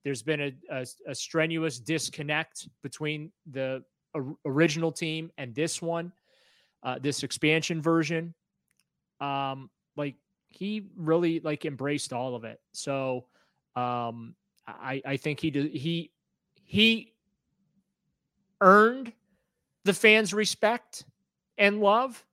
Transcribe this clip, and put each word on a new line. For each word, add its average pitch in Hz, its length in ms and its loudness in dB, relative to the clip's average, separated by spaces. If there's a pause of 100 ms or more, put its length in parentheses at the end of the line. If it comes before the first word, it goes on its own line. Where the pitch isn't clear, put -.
there's 135 180 -4
been 147 180 -2
a, 143 120 -4 (180)
a, 131 160 -6 (220)
a 139 60 -8
strenuous 160 640 -2
disconnect 147 880 -4 (160)
between 151 480 -8 (200)
the 131 340 -4 (300)
or-, 147 220 -6 (100)
original 160 440 2
team 160 460 -6
and 123 180 -10
this 156 280 -4
one, 170 300 -6 (720)
uh, 127 160 -6
this 135 240 -2
expansion 156 600 0
version. 165 500 0 (880)
Um, 139 480 -4 (280)
like, 147 200 -6 (320)
he 208 380 -8 (100)
really, 165 440 2
like, 151 240 -6
embraced 143 480 -4
all 123 240 -6
of 113 80 -10
it. 113 160 -14 (120)
So, 131 540 -4 (480)
um, 120 600 -4 (300)
I, 131 380 -8
I 135 120 -4
think 143 240 -4
he 160 100 0
did, 143 220 -2
he, 165 400 -4 (500)
he 220 500 2 (1500)
earned 226 520 8 (720)
the 196 80 4
fans' 214 400 6
respect - 720 -2 (540)
and 202 220 4
love 226 520 2